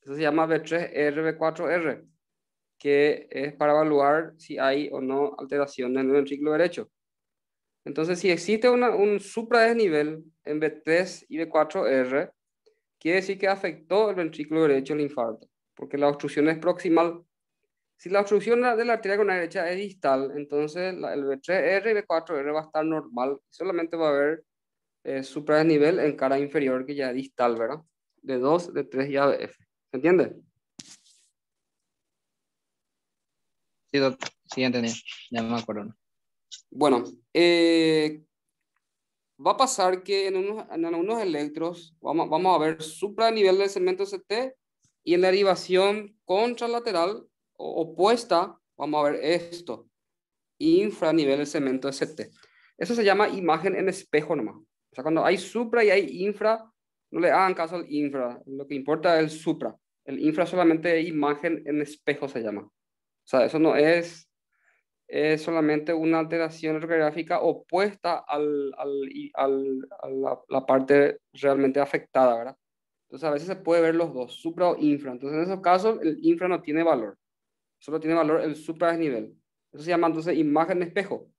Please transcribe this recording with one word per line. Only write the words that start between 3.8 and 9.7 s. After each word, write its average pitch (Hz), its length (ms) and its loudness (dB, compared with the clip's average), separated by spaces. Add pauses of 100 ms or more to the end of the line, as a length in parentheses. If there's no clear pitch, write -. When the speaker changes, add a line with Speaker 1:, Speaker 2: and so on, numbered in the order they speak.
Speaker 1:
si 147 200 -12
hay 135 320 0
o 135 120 -8
no 139 360 -2
alteraciones 135 640 -4
en 131 60 0
el 135 60 2
ventrículo 143 400 0
derecho. 160 360 0 (960)
Entonces, 160 340 -4
si 180 140 2
existe 214 380 2
una, 247 260 2
un 202 240 2
supradesnivel 220 1040 0 (220)